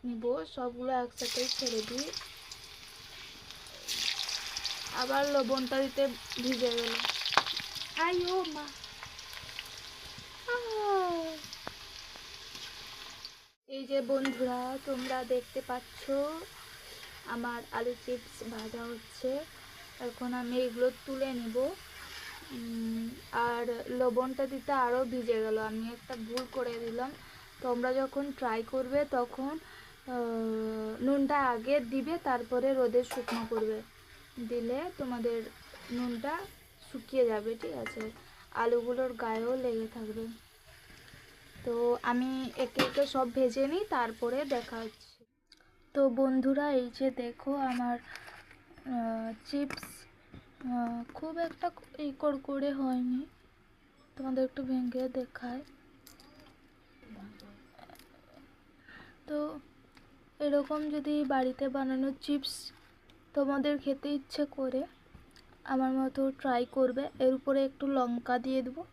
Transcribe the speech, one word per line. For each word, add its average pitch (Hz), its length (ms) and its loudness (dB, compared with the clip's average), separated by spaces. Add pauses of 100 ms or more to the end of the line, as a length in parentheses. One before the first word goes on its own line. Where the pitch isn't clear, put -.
নিব, 240 400 0 (120)
সবগুলো 247 360 -2
একসাথে 247 560 0
ছেড়ে 233 400 0
দিই। 269 220 -4 (2750)
আবার 269 320 2
লবণটা 269 560 4
দিতে 277 240 4 (300)
ভিজে 247 340 2
গেল। 233 240 0 (1000)
আই 349 300 4
ও 370 180 2
মা। 302 220 -6 (1800)
আহ! 392 880 0 (2250)
এই 269 160 -6
যে 269 160 4
বন্ধুরা, 254 840 2
তোমরা 254 380 0
দেখতে 254 420 0
পাচ্ছ - 440 -6 (1120)
আমার 233 380 -4 (100)
আলু 233 220 0 (120)
চিপস 233 440 -6
ভাজা 220 320 -6
হচ্ছে। 254 640 -4 (560)
এখন 247 340 -4
আমি 247 260 0
এগুলো 247 300 4 (160)
তুলে 269 260 -2
নিব। 233 240 -2 (960)
উম, 226 560 -2 (240)
আর 240 560 0
লবণটা 254 580 2
দিতে 269 260 -2
আরও 254 320 4
ভিজে 233 360 2
গেল, 220 180 2
আমি 220 300 -2
একটা 240 280 -8
ভুল 233 360 -2
করে 240 260 -2
দিলাম। 233 320 -2 (520)
তোমরা 247 320 2
যখন 269 380 0
ট্রাই 226 300 0
করবে 262 480 2
তখন, 262 480 0 (500)
আহ, 220 960 -2
নুনটা 277 340 6
আগে 254 420 4
দিবে, 269 380 0
তারপরে 247 560 2
রোদে 247 300 6
শুকনো 233 460 -2
করবে। 220 320 0 (640)
দিলে 240 500 0
তোমাদের 233 440 0 (480)
নুনটা 247 480 -2 (540)
শুকিয়ে 254 340 4
যাবে, 220 280 2
ঠিক - 180 -6
আছে? 220 380 -6 (440)
আলুগুলোর 240 580 2
গায়েও 233 440 0
লেগে 226 380 0
থাকবে। 226 320 -6 (1400)
তো 240 380 4
আমি 254 540 2
একে 247 240 0
একে - 260 4
সব 262 260 2
ভেজে 262 360 4
নিই, 359 220 0
তারপরে 240 540 2
দেখা 240 340 -2
হচ্ছে। - 460 -12 (720)
তো 277 140 8
বন্ধুরা, 269 640 6
এই 247 260 4
যে 262 120 4
দেখো 254 460 -2
আমার, 247 420 0
আহ, - 1500 -6
চিপস, 285 320 -2 (840)
আহ, 240 400 0 (100)
খুব 320 240 -6
একটা 339 320 -2 (280)
এই 294 200 -2
কড়কড়ে 277 540 2
হয়নি, 254 540 0 (880)
তোমাদের 262 280 2
একটু 262 180 -2
ভেঙে 254 460 0
দেখায়। 254 540 -4 (3750)
তো 302 340 -2 (800)
এরকম 294 520 4
যদি 294 340 2
বাড়িতে 262 440 4
বানানো 262 520 2
চিপস - 520 -2 (600)
তোমাদের 277 440 4
খেতে 277 300 0
ইচ্ছে 294 360 0
করে, 262 380 0 (800)
আমার 262 280 2
মতো 262 380 2
ট্রাই 254 420 2
করবে। 262 360 4 (100)
এর 262 160 8
উপরে 269 300 4
একটু 269 220 -2
লঙ্কা 247 520 2
দিয়ে 262 240 2
দেবো 269 300 -6